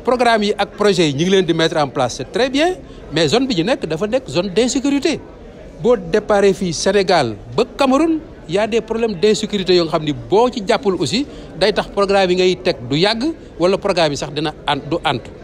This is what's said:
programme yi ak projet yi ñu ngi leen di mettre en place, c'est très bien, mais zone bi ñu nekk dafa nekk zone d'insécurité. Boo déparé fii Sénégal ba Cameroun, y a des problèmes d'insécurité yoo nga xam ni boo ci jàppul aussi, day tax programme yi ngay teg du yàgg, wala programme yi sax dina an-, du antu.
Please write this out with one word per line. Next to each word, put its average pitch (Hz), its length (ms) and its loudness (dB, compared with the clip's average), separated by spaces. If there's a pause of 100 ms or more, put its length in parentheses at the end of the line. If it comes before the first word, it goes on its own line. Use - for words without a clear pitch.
programme 233 400 2
yi 202 140 0
ak 202 180 -2
projet 196 320 2
yi 143 60 -2
ñu 139 80 -2
ngi 180 80 2
leen 190 160 4
di 160 80 0
mettre 160 240 0
en 147 100 2
place, 127 280 -2
c'est - 160 -10
très 240 180 0
bien, 311 260 0 (380)
mais 160 140 2
zone 233 180 2
bi 254 100 -2
ñu 160 80 0
nekk - 220 -2
dafa 160 220 -4
nekk 254 200 -2
zone 175 220 -2
d'insécurité. 262 720 0 (600)
Boo 226 160 4
déparé 202 580 2
fii 180 200 -2
Sénégal 175 640 2 (200)
ba 214 80 2 (140)
Cameroun, 285 400 2 (320)
y 160 80 0
a 208 80 2
des 220 160 0
problèmes 226 320 -2
d'insécurité 190 640 2
yoo 175 100 4
nga 160 60 -6
xam 160 120 0
ni 151 100 -2
boo 180 360 2
ci 247 180 -8
jàppul 196 320 2
aussi, 190 280 -2 (320)
day 202 120 2
tax 196 180 -2
programme 196 420 2
yi 180 60 2
ngay 185 260 2
teg 170 140 -2 (120)
du 135 80 0
yàgg, 214 260 0 (360)
wala 180 180 2
programme 170 360 0
yi 135 40 -6
sax 147 160 -8
dina 151 180 -4 (140)
an-, 143 240 -2
du 165 160 -2
antu. 139 240 -2 (140)